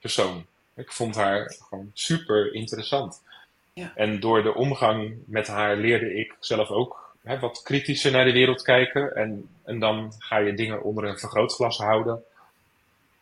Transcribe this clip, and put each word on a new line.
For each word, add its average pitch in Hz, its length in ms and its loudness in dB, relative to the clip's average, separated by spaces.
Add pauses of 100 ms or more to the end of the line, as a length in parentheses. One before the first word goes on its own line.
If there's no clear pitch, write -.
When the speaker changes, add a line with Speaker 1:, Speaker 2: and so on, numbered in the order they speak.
Speaker 1:
persoon. 92 460 -2 (280)
Ik - 180 -16
vond 113 220 -4
haar 104 400 0 (140)
gewoon 98 240 -14
super 107 640 0
interessant. 110 680 -4 (500)
Speaker 2:
Ja. 175 220 -14
Speaker 1:
En 107 260 0
door 113 220 4
de 110 120 0
omgang 113 640 0 (100)
met 107 200 -2
haar 104 300 0
leerde 110 380 2
ik 110 260 -6
zelf 107 280 0
ook, - 540 -4
hè, 127 160 -6
wat 123 240 -6
kritischer 143 500 0
naar 127 120 6
de 127 80 6
wereld 127 300 4
kijken. 131 520 4
En, 107 340 -4 (160)
en 117 140 -8
dan 110 400 -2
ga - 200 -4
je 104 160 2
dingen 110 280 -4
onder 107 220 -4
een 101 140 -6
vergrootglas - 600 0
houden. 110 440 2 (1000)